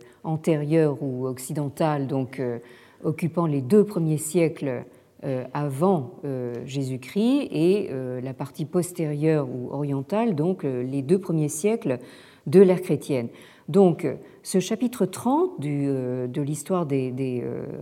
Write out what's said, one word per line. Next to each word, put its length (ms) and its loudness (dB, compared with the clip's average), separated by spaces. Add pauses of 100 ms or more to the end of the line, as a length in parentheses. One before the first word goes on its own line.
(240)
antérieure 800 2
ou 240 -4
occidentale, 800 -2
donc, 320 -4
euh, 200 -4 (440)
occupant 420 0
les 160 0
deux 220 6
premiers 340 0
siècles, 680 -2 (380)
euh, 200 -4 (100)
avant, 580 0 (120)
euh, 300 -4 (120)
Jésus-Christ, 840 -2
et, 400 2
euh, 300 -6
la 120 -6
partie 320 -8
postérieure 840 0
ou 220 -6
orientale, 600 -2
donc, 300 0
euh, 200 -2
les 180 -4
deux 180 2
premiers 300 0
siècles 500 -2 (480)
de 120 8
l'ère 220 8
chrétienne. 460 -2 (420)
Donc, 360 6
euh, 100 -2 (280)
ce 160 0
chapitre 460 -2
trente 540 0
du, 280 -2
euh, 380 -2
de 160 -4
l'histoire 440 -2
des, 260 0
des, 320 -4
euh, 220 -6 (160)